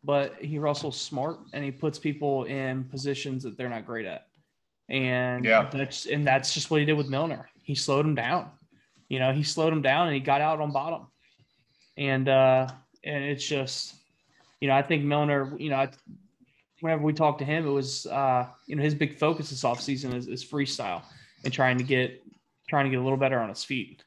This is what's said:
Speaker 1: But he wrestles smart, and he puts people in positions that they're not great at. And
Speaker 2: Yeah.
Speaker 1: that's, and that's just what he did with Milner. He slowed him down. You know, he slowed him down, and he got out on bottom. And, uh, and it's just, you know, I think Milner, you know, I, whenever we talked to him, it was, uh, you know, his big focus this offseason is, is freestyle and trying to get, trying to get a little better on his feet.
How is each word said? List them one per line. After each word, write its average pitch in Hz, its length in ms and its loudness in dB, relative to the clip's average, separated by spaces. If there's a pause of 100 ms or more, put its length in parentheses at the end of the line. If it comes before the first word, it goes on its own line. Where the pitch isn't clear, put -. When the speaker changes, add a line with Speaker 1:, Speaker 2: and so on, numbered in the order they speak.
Speaker 1:
But 139 360 0
he 147 200 -6
wrestles 147 420 -2
smart, 147 380 -6 (140)
and 143 100 -6
he 139 80 -4
puts 147 280 -4
people 143 460 -2
in 135 400 -4
positions 131 560 -6
that 117 160 -10
they're 127 120 -6
not 113 180 -8
great 113 180 -6
at. 85 220 -10 (640)
And 127 560 0
Speaker 2:
Yeah. 113 260 6
Speaker 1:
that's, 135 340 -6
and 147 200 0
that's 135 280 2
just - 160 -4
what 156 100 4
he 147 60 2
did 156 80 4
with 147 160 0
Milner. 143 400 -4 (140)
He 143 120 -6
slowed 143 300 2
him 156 100 2
down. 127 360 -2 (580)
You 131 100 -4
know, 131 140 4
he 147 100 0
slowed 160 300 2
him 151 80 0
down, 143 260 4
and 151 60 0
he 139 60 0
got 139 220 2
out 156 200 0
on 147 100 -2
bottom. 147 360 -4 (920)
And, 135 320 0
uh, 131 380 6 (360)
and 143 200 -6
it's 139 240 -4
just, - 480 -4 (640)
you 143 80 -2
know, 135 80 6
I 139 80 6
think 147 200 0
Milner, 143 540 2
you 151 120 -6
know, 139 80 0
I, 135 120 2 (920)
whenever 160 240 0
we 151 100 4
talked 151 260 2
to 143 60 -4
him, 156 220 0
it 139 40 0
was, 135 360 -2
uh, 127 400 2 (180)
you 151 100 -8
know, 143 80 0
his 151 120 2
big 147 240 -2
focus 156 300 0
this 131 140 -8
offseason 127 520 -2
is, 123 120 -8
is 127 160 -8
freestyle 127 600 -4 (400)
and 131 100 -2
trying 127 240 4
to 127 60 0
get, 127 400 0 (460)
trying 143 160 2
to 135 40 0
get 131 100 0
a 127 40 -2
little 135 140 0
better 131 220 2
on 110 100 -2
his 104 140 -10
feet. - 440 -8